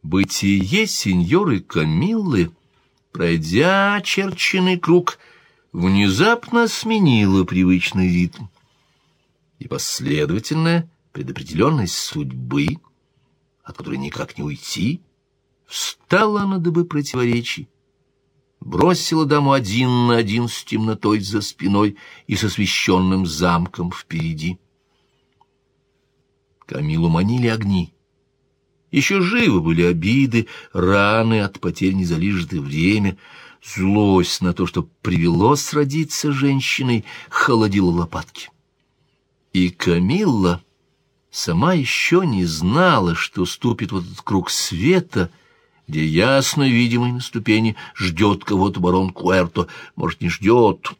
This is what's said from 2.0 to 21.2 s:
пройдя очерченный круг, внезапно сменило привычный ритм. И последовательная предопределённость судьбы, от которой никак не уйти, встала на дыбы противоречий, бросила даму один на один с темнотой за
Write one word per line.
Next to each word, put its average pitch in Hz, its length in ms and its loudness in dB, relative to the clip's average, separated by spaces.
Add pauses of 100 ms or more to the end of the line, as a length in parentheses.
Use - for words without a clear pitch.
пройдя 165 840 0
очерченный 185 840 -2
круг, 170 400 2 (540)
внезапно 107 960 2
сменило 117 760 2
привычный 92 640 2
ритм. 87 380 0 (1120)
И - 80 -16
последовательная 151 1200 -2 (220)
предопределённость 127 840 -2
судьбы, 139 720 -4 (960)
от - 120 -20
которой - 220 -8
никак - 400 -10
не 73 80 -8
уйти, 80 560 -6 (640)
встала 208 800 -2
на 190 140 0
дыбы 170 260 0
противоречий, 131 840 -4 (960)
бросила 160 640 2
даму 139 260 2
один 123 560 2
на 120 80 4
один 117 320 0
с - 160 -10
темнотой 110 560 0
за 101 220 -4